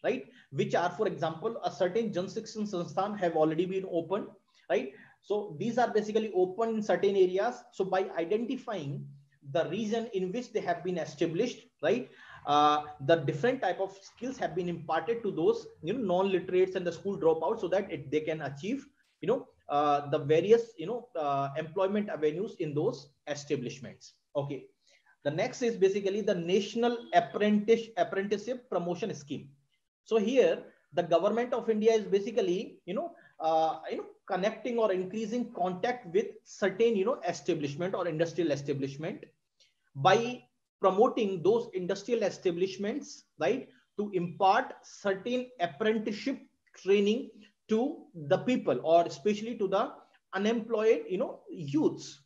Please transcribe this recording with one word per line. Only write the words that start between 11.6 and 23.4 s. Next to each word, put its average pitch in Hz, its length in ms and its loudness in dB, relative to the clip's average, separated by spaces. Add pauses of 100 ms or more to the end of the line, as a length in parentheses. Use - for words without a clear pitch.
right? 240 200 0 (460)
Uh, 147 240 6 (320)
the 165 60 8 (140)
different 240 340 0
type 180 160 -2
of 190 160 -4 (140)
skills 262 320 -10
have 160 120 -4
been 175 140 -2
imparted 170 560 -2
to 190 160 -2
those, 208 260 2 (160)
you 160 120 -4
know, 262 100 -4 (100)
non-literates 185 640 2
and 175 120 -4
the 165 100 -4
school 190 260 -4
dropouts 170 400 2
so 175 100 -4
that 196 220 0
it, 135 180 -12
they 151 140 2
can 156 140 -4
achieve, 190 440 -6 (340)
you 156 100 -4
know, 277 100 2 (280)
uh, 143 460 2
the 147 60 2 (140)
various, 208 300 6 (180)
you 156 80 -6
know, 233 180 -8 (160)
uh, 139 240 0 (100)
employment 196 500 0
avenues 156 460 -2 (100)
in 147 160 -6
those - 300 -4 (240)
establishments. 117 800 -8 (280)